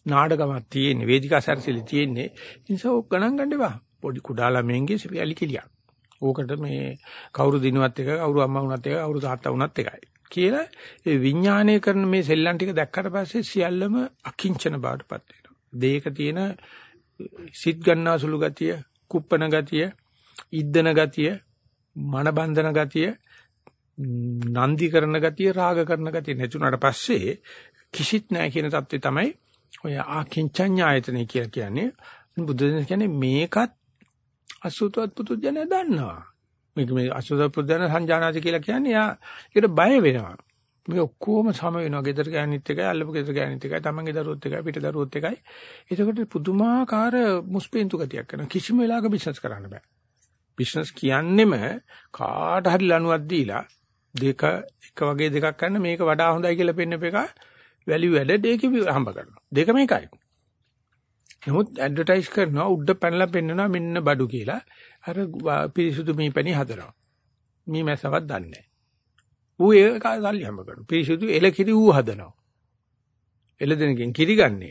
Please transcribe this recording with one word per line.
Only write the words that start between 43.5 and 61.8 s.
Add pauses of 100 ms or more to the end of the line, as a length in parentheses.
එකයි,
තමන්ගේ
දරුවොත්
එකයි,
පිට
දරුවොත්
එකයි. (500)
එතකොට
පුදුමාකාර (300)
මුස්පීන්තු
ගතියක්
කරනවා.
කිසිම
වෙලාවක
බිස්නස්
කරන්න
බෑ. (720)
බිස්නස්
කියන්නෙම (560)
කාට
හරි
ලණුවක්
දීලා (500)
දෙක, (400)
එක
වගේ
දෙකක්
ගන්න
මේක
වඩා
හොඳයි
කියලා
පෙන්නප
එක (680)
වැලියු
ඇඩඩ්
ඒකේ
හම්බ
කරනවා.
දෙකම
එකයි. (1300)
නමුත්
ඇඩ්වර්ටයිස්